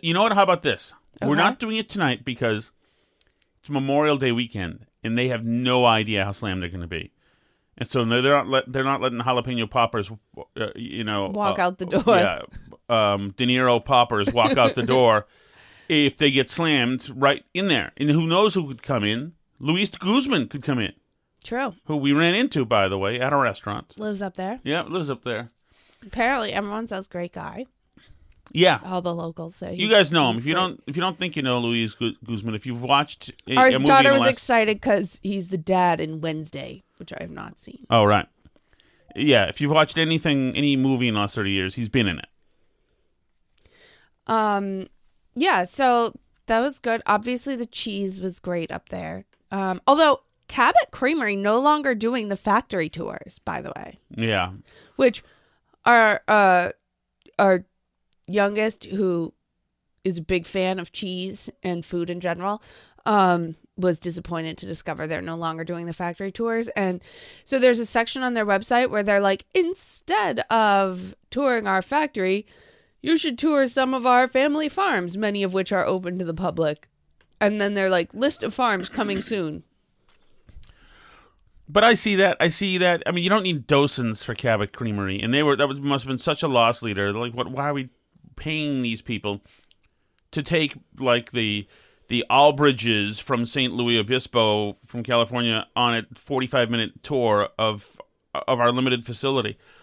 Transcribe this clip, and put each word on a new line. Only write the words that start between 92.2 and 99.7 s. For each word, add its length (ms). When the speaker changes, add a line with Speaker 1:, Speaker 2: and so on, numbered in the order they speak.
Speaker 1:
Albridges 920
from 240
Saint 280
Louis 240
Obispo 800
from 180
California 600
on 200
a 180
forty-five 560
minute 340
tour 440
of, 400
of 240
our 140
limited 320
facility? 520